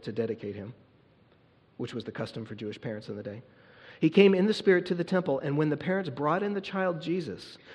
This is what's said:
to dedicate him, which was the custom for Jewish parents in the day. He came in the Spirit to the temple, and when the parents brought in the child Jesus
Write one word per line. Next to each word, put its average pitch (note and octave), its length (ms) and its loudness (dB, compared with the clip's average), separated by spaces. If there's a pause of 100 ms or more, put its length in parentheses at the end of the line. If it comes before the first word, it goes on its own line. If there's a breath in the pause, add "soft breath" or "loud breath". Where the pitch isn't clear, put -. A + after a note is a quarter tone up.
to A#2 100 -8
dedicate G#2+ 440 -2
him, G2+ 180 -10 (1040)
which B2 160 -8
was A2+ 100 -6
the A2 80 -8
custom A2+ 340 -6
for A2 100 -12
Jewish G#2 260 -8
parents A2 280 -8
in G2+ 60 -8
the G#2 60 -8
day. G#2 220 -10 (560 loud breath)
He D#3+ 100 6
came G3 240 8
in F#3+ 140 4
the G#3+ 80 2
Spirit F3+ 320 4
to F3+ 80 -2
the E3+ 80 -2
temple, E3+ 340 0
and C#3+ 180 -2
when D3+ 140 4
the C#3+ 80 0
parents F3+ 320 -2
brought D3 320 0
in G3+ 140 -2
the G3 60 -2
child F#3 380 -2
Jesus D#3+ 600 -6 (160 loud breath)